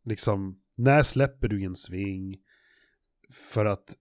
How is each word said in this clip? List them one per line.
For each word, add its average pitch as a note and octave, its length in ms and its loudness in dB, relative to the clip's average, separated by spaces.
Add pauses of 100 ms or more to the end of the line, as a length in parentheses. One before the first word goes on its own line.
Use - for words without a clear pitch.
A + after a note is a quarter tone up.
liksom, G2 540 -2 (180)
när C#3 260 6
släpper C3 460 0
du G#2 120 -2
i G2 40 -4
en F#2 120 -6
sving? F#2+ 600 -6 (920)
För - 340 -4
att - 360 -4